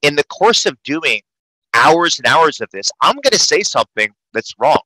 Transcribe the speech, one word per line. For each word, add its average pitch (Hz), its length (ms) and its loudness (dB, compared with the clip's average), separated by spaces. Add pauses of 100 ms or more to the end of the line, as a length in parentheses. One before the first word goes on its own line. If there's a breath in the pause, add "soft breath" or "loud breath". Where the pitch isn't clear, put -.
In 147 140 0
the 147 80 0
course - 420 0
of 156 160 -6
doing 139 380 -4 (540)
hours 160 440 2
and 123 80 -4
hours 143 340 2
of 110 120 -10
this, 98 180 -6 (120)
I'm 185 200 2
gonna 247 160 0
say 165 240 0
something 110 480 -4 (220)
that's - 260 -8
wrong. 135 280 2